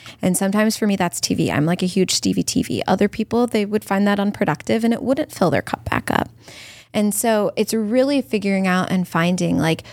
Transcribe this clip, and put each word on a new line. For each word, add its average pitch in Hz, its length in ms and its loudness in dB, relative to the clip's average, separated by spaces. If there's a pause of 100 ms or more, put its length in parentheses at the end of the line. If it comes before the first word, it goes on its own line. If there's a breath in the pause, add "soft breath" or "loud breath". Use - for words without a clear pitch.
(220 loud breath)
And 185 160 2
sometimes 208 400 2
for 220 80 -2
me, 196 100 2
that's 175 240 -2
T - 140 -2
V. 147 180 0
I'm, 143 140 2
like, 175 160 0
a 185 60 0
huge 180 240 2
Stevie - 320 0
T - 180 -2
V. - 240 -2
Other 202 240 2
people, 233 380 0
they 214 180 0
would 208 180 -2
find 202 220 0
that 202 140 2
unproductive 208 640 -2
and 233 100 2
it - 80 -6
wouldn't 277 300 -2
fill 180 180 0
their - 140 0
cup - 260 -6
back - 220 -2
up. - 180 0 (640 loud breath)
And 208 200 0
so 214 440 0
it's 220 160 -2
really 254 480 2
figuring 196 440 0
out 185 240 2
and 185 180 0
finding, 170 520 0
like, 160 340 0